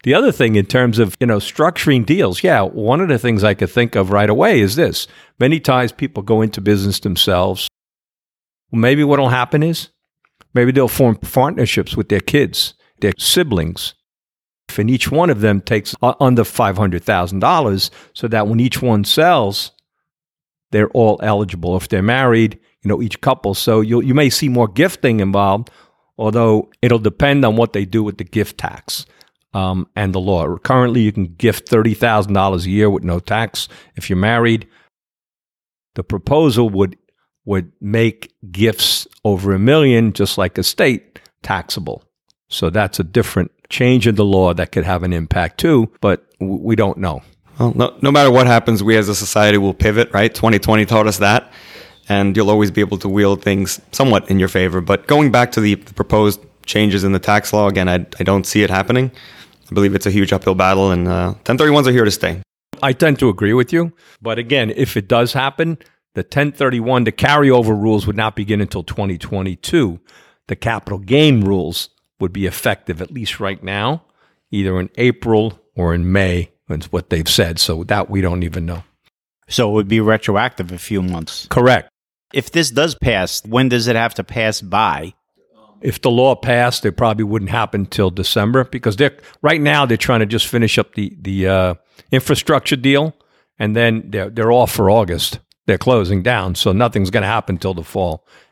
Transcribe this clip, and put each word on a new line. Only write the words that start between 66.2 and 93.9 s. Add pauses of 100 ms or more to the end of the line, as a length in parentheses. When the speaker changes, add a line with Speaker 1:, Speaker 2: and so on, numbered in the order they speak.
Speaker 1:
ten
thirty-one,
the
carryover
rules
would
not
begin
until
twenty
twenty-two. (480)
The
capital
gain
rules (320)
would
be
effective,
at
least
right
now, (440)
either
in
April (160)
or
in
May, (180)
is
what
they've
said.
So
that
we
don't
even
know. (640)
Speaker 3:
So
it
would
be
retroactive
a
few
months.
Speaker 1:
Correct. (440)
Speaker 3:
If
this
does
pass,
when
does
it
have
to
pass
by? (680)
Speaker 1:
If
the
law
passed,
it
probably
wouldn't
happen
till
December
because
they're, (240)
right
now
they're
trying
to
just
finish
up
the,
the,
uh, (380)
infrastructure
deal, (440)
and
then